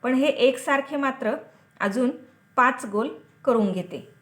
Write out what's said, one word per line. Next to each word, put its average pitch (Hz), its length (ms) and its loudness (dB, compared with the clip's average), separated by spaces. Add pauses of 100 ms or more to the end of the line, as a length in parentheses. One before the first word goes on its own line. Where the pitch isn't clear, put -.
पण 254 100 0
हे 269 140 2
एकसारखे 277 680 0
मात्र 262 360 -2 (460)
अजून 202 300 0 (480)
पाच 262 280 2
गोल 214 240 -4 (360)
करून 107 260 2
घेते. 87 260 -8 (240)